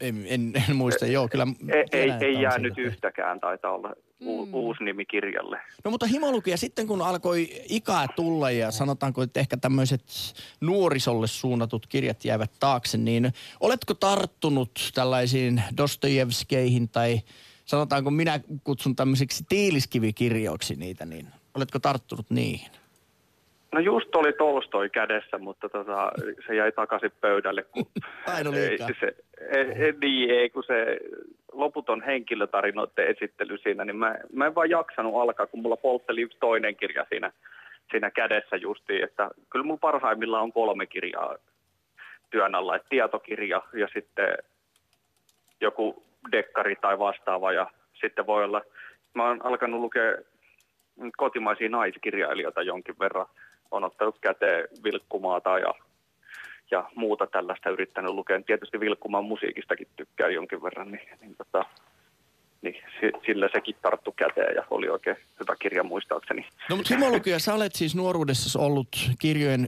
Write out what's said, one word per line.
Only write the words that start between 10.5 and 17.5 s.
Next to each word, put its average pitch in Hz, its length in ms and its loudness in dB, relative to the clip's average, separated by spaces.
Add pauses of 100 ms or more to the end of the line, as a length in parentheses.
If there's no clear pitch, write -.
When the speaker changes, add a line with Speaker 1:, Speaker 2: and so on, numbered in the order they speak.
Speaker 1:
nuorisolle 143 640 4
suunnatut 117 600 -2
kirjat 127 380 -2
jäivät 110 340 0
taakse, 131 380 2
niin 117 340 4 (280)
oletko 240 340 2
tarttunut 160 1000 0
tällaisiin 127 680 2 (140)
Dostojevskeihin 127 1120 2
tai 117 300 2 (460)